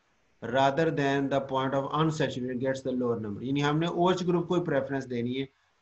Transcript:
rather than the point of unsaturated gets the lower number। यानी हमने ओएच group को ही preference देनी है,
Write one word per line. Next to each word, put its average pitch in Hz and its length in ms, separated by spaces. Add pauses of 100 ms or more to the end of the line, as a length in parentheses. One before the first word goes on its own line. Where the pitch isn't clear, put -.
(420)
rather 135 500
than 139 360
the 135 140
point 131 320
of 139 180
unsaturated 131 680
gets 131 220
the 131 100
lower 120 260
number। 107 260
यानी 139 180
हमने 151 260
ओएच 180 360
group 170 240
को 180 60
ही 170 100
preference 135 420
देनी 123 280
है, 135 140 (340)